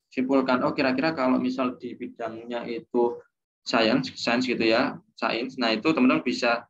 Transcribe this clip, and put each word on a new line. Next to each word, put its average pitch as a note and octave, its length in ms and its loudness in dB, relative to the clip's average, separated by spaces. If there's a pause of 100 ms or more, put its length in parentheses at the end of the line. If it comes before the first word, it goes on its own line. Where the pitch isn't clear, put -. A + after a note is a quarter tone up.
simpulkan, C3 560 2
oh, D3 80 0
kira-kira C#3 400 0
kalau C3 240 0
misal B2+ 400 -2
di A#2+ 220 -12
bidangnya A#2 720 -10
itu A#2+ 500 -2 (480)
sains, A2+ 480 2
sains B2 320 -2
gitu A#2 160 -2
ya, A2+ 320 2 (240)
sains. A2+ 400 -4
Nah, A2+ 160 0
itu G#2+ 160 2
teman-teman C3+ 320 4
bisa A#2+ 460 0